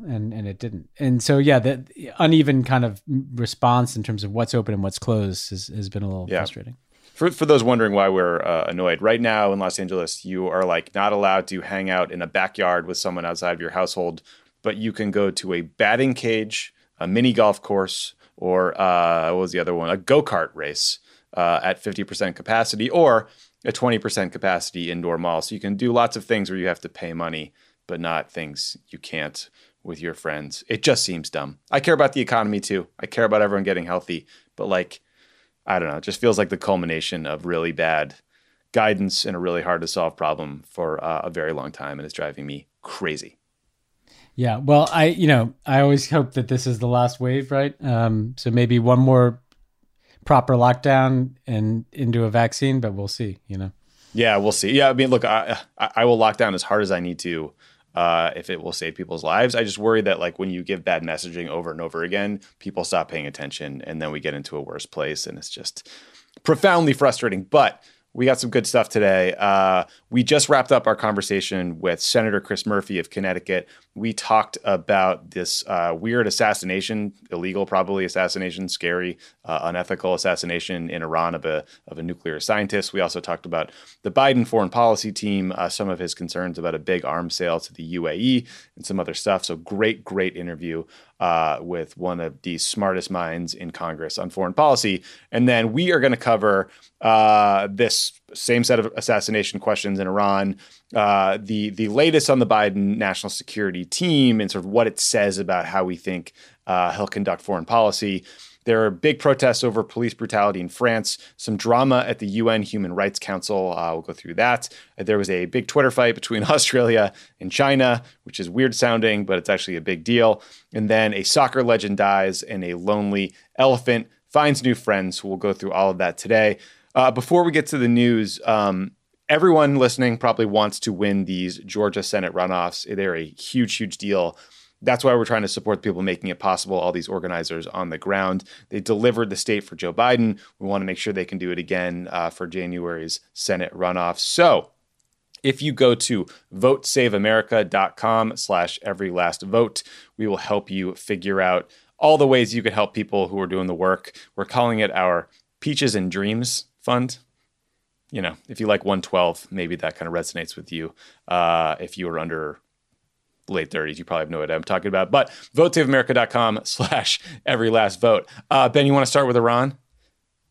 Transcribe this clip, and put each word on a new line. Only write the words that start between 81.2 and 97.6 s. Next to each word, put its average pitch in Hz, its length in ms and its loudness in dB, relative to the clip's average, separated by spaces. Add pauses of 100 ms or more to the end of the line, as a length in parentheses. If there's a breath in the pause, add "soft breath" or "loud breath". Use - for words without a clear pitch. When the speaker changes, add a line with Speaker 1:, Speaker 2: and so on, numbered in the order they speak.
Speaker 2:
of 78 100 -8
a, 78 200 -2 (240 soft breath)
of 78 100 -14
a 82 40 -10
nuclear 82 360 -8
scientist. 101 540 -4
We 98 80 -4
also 85 200 -2
talked 85 260 -8
about 82 260 -4 (300 loud breath)
the 101 100 -6
Biden 131 340 2
foreign 104 240 0
policy 113 400 2
team, 98 460 -4
uh, 87 120 -4
some 101 200 -6
of 87 100 -6
his 87 160 -8
concerns 90 420 -8
about 82 180 -4
a 80 60 -8
big 90 240 -4
arms 82 300 -6
sale 85 260 -2
to - 120 -16
the 82 120 -16
U 82 240 -6
A 78 60 -4
E 123 320 0 (300 loud breath)
and 80 100 -20
some 98 120 -6
other 82 160 -6
stuff. 95 300 -2
So 85 120 -8
great, 101 480 -4
great 92 320 -4
interview, 82 480 -8 (360 soft breath)
uh, 82 420 0
with 85 340 -10
one 90 240 -6
of 78 220 -10
the 85 160 -6
smartest 95 520 -4
minds 85 440 -6
in 85 160 -14
Congress 80 480 -8
on 92 120 -8
foreign 92 240 -4
policy. 120 500 2 (260 loud breath)
And 123 180 4
then 113 240 4
we 175 200 0
are 151 80 4
gonna 127 160 4
cover, 101 520 2 (320 soft breath)
uh, 107 680 6